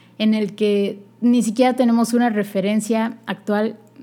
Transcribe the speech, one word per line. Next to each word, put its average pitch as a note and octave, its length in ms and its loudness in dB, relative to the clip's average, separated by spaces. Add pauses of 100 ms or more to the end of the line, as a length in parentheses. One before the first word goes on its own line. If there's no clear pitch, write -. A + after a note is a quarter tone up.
(180)
en G#3+ 160 2
el G#3 220 -2
que G3+ 480 -2 (180)
ni A#3+ 220 4
siquiera B3 320 2
tenemos A#3 380 2
una A#3+ 160 2
referencia G#3 880 -2 (100)
actual G#3+ 500 -4 (260)